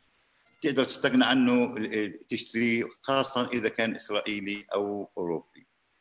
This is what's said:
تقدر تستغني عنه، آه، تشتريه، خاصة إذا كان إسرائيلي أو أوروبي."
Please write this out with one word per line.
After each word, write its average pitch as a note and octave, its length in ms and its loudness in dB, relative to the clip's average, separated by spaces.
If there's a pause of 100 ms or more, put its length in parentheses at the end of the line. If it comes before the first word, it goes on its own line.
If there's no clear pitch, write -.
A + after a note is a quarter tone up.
(600)
تقدر C3+ 220 2
تستغني B2 420 4
عنه، B2 540 4
آه، G#2+ 340 -2 (160)
تشتريه، A#2 600 -2 (120)
خاصة C3 460 0
إذا A#2 220 0
كان A2+ 260 -2
إسرائيلي G#2 800 -4
أو G2+ 440 -2
أوروبي." E2+ 500 -6 (340)